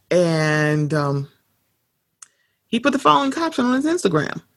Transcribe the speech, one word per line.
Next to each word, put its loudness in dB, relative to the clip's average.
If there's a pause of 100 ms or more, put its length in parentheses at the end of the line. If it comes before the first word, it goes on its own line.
and, 2
um, -2 (1400)
he -4
put 0
the -2
following 4
caption -2
on 2
his 0
Instagram. -2 (160)